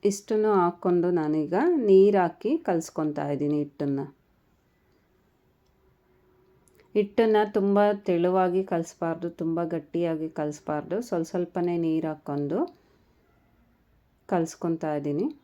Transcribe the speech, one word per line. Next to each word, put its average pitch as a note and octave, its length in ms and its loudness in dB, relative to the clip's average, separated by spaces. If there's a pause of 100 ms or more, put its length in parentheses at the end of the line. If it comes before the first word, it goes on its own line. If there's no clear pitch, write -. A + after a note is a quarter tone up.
(100)
ಇಷ್ಟನ್ನು G#3+ 400 -2 (100)
ಹಾಕ್ಕೊಂಡು F3 560 2
ನಾನೀಗ D#3 380 0 (340)
ನೀರು G3 360 8
ಹಾಕಿ G#3 280 -4 (160)
ಕಲಸ್ಕೊತಾ D#3+ 560 -2 (100)
ಇದ್ದೀನಿ D3 280 0
ಹಿಟ್ಟನ್ನು. C#3+ 420 -4 (3000)
ಹಿಟ್ಟನ್ನು G#3+ 440 2 (140)
ತುಂಬ G3+ 220 2 (280)
ತೆಳುವಾಗಿ F3+ 640 2
ಕಲಿಸ್ಬಾರ್ದು, E3 580 -4 (120)
ತುಂಬ E3 180 -2 (160)
ಗಟ್ಟಿಯಾಗಿ D#3+ 540 -4 (100)
ಕಲಿಸ್ಬಾರ್ದು. D3+ 580 -6 (120)
ಸ್ವಲ್ಪ E3+ 240 -2
ಸ್ವಲ್ಪನೇ F3 440 -4 (120)
ನೀರು D#3+ 240 -2
ಹಾಕ್ಕೊಂಡು D3 480 -4 (1700)
ಕಲಸ್ಕೊತಾ E3 580 -4 (100)
ಇದ್ದೀನಿ. D3+ 280 -4 (160)